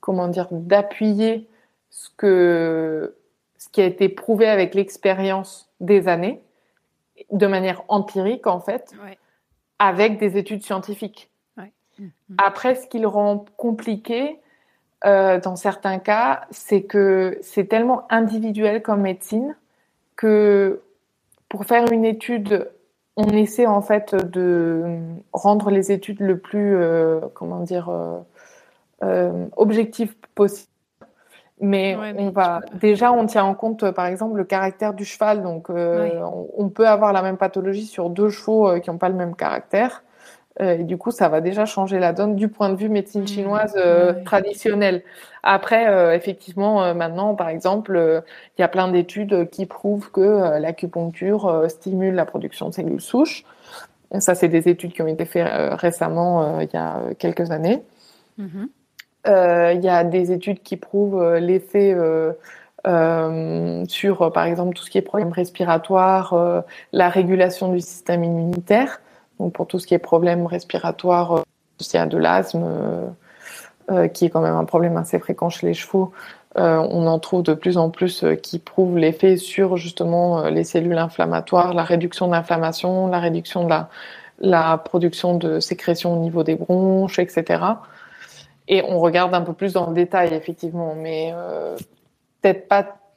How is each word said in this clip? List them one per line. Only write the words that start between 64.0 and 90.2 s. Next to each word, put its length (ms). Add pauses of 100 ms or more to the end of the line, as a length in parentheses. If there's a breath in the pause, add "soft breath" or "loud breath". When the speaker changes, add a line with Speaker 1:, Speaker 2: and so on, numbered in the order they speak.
Speaker 1:
euh, 80
par 140
exemple, 320
tout 80
ce 60
qui 80
est 40
problème 300
respiratoire, 1040
euh, 260 (320 loud breath)
la 160
régulation 640
du 80
système 440
immunitaire. 760 (380 soft breath)
Donc, 140
pour 140
tout 120
ce 80
qui 80
est 40
problème 480
respiratoire, 920
euh, 40 (380)
s'il 180
y 40
a 40
de 120
l'asthme, 460
euh, 420 (840 loud breath)
euh, 180
qui 180
est 40
quand 100
même 140
un 100
problème 320
assez 220
fréquent 320
chez 160
les 80
chevaux, 380 (460 loud breath)
euh, 180 (140)
on 160
en 120
trouve 240
de 120
plus 240
en 120
plus, 340
euh, 100
qui 240
prouvent 400
l'effet 380
sur, 400
justement, 680
euh, 60
les 140
cellules 340
inflammatoires, 760
la 80
réduction 440
de 60
l'inflammation, 760
la 120
réduction 440
de 60
la, 180 (520 loud breath)
la 380
production 580
de 240
sécrétion 540
au 40
niveau 240
des 140
bronches, 600
et 100
cetera. 540 (840 loud breath)
Et 180
on 140
regarde 340
un 60
peu 140
plus 180
dans 160
le 60
détail, 400